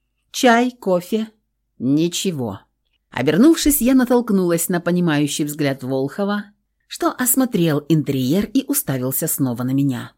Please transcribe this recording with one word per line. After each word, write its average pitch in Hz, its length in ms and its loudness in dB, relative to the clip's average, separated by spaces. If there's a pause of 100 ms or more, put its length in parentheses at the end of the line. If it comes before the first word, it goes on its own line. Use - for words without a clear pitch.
(300)
Чай, 240 400 4
кофе? 214 580 -2 (500)
Ничего. 143 840 -2 (500)
Обернувшись, 233 720 2
я 254 120 4
натолкнулась 226 760 2
на 175 100 0
понимающий 160 640 0
взгляд 143 380 -4
Волхова, 143 600 -4 (420)
что - 240 -4
осмотрел 202 800 0
интерьер 143 580 0
и 269 200 -2
уставился 135 600 -4
снова 123 360 -4
на 127 100 -4
меня. 131 460 -2